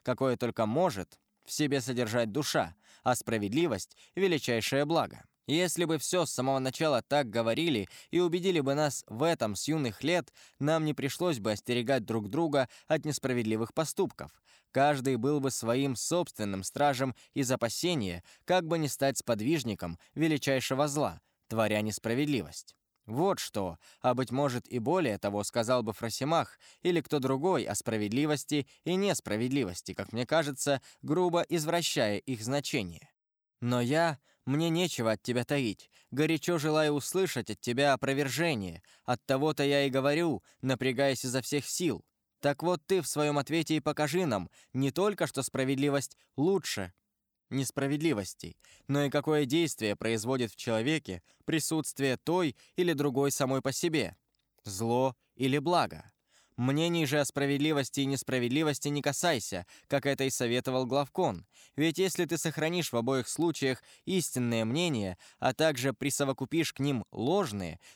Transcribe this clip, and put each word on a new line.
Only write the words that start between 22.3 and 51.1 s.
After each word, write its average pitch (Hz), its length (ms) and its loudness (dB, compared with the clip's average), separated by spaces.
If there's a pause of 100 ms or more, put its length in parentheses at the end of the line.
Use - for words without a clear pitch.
Вот 165 320 0
что, 90 400 -6 (240)
а 127 100 4
быть 123 180 0
может 127 400 -2
и 123 80 -4
более 131 380 2
того, 101 280 -2
сказал 120 380 0
бы 110 120 -4
Фросимах 135 640 -2 (240)
или 175 180 2
кто 147 200 -2
другой 135 420 2
о - 120 -4
справедливости 131 920 0 (180)
и 175 120 0
несправедливости, 123 960 -2
как - 180 -8
мне 120 140 -2
кажется, 143 560 0 (180)
грубо 170 400 2
извращая 156 800 0
их 113 260 -6
значение. 120 640 -4 (540)
Но 123 180 2
я, 151 380 2 (260)
мне 151 240 0
нечего 160 440 0
от 104 100 -2
тебя 120 220 0
таить, 131 460 -2 (200)
горячо 156 480 0
желаю 151 340 2
услышать 147 580 -2
от 104 100 -8
тебя 135 340 2
опровержение, 131 880 -2 (220)
от 123 200 -2
того-то 147 400 0
я 143 220 4
и 135 40 0
говорю, 143 520 0 (180)
напрягаясь 131 640 0
изо 131 160 -2
всех 139 260 -2
сил. 139 380 -2 (360)
Так 143 220 0
вот 175 240 0
ты 190 140 2
в 143 80 -6
своём 147 300 2
ответе 156 360 0
и 156 60 2
покажи 151 460 0
нам 101 240 0 (240)
не 135 160 2
только, 180 360 0
что - 160 -4
справедливость 135 760 0 (180)
лучше 147 560 0 (580)
несправедливости, 135 1080 -2 (320)
но 143 160 2
и 139 60 0
какое 151 340 2
действие 127 520 0
производит 113 560 0
в - 40 -20
человеке 117 640 -2 (220)